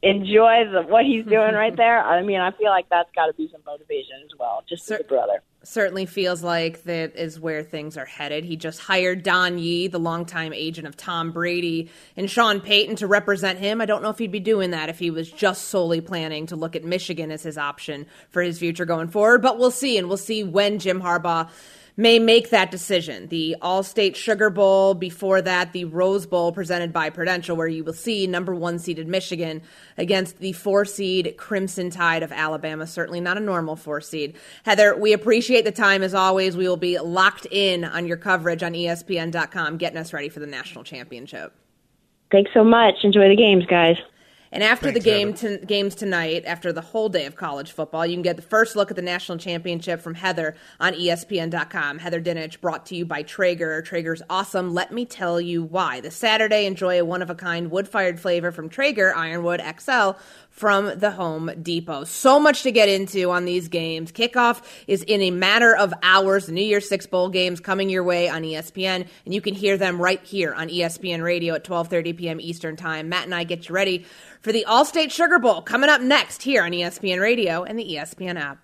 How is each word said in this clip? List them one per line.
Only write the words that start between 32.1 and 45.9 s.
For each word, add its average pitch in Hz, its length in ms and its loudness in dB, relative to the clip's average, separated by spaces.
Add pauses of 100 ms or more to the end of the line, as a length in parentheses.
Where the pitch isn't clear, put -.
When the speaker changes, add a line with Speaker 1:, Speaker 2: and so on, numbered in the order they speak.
Speaker 2:
of 156 100 -8
Alabama. 156 540 -4
Certainly 170 340 -8
not 175 160 -2
a 208 40 -6
normal 170 360 -4
four 151 240 -8
seed. 151 360 -8 (280)
Heather, 208 320 6
we 214 160 4
appreciate 226 520 4
the 214 80 0
time 196 300 2
as 190 120 -2
always. 190 420 2
We 185 120 0
will 180 100 0
be 175 200 -2
locked 170 520 0
in 185 340 0
on 170 220 -6
your 170 100 -4
coverage 170 460 -2
on 170 120 -6
E 170 140 -4
S 165 140 -4
P 175 160 -6
N 165 120 -6
dot 165 200 -4
com, 160 260 -6
getting 165 220 -4
us 160 160 -12
ready 143 160 -8
for 147 100 -16
the 147 60 -12
national 131 380 -14
championship. 123 680 -16 (760)
Speaker 1:
Thanks 196 240 6
so 220 100 10
much. 226 380 8
Enjoy 202 260 8
the 196 80 10
games, 202 300 6
guys. 170 300 6 (560)
Speaker 2:
And 208 120 -2
after 233 220 2
Speaker 3:
Thanks, 233 180 0
Speaker 2:
the 220 60 6
game 208 260 2
Speaker 3:
Heather. 202 220 -4
Speaker 2:
t-, - 80 -14
games 202 280 -2